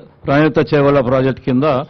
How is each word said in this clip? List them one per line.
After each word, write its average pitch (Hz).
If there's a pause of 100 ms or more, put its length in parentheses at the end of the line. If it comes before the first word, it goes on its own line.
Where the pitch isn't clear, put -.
(260)
ప్రణీత 147
చేవల 143
ప్రాజెక్ట్ 131
కింద 127 (260)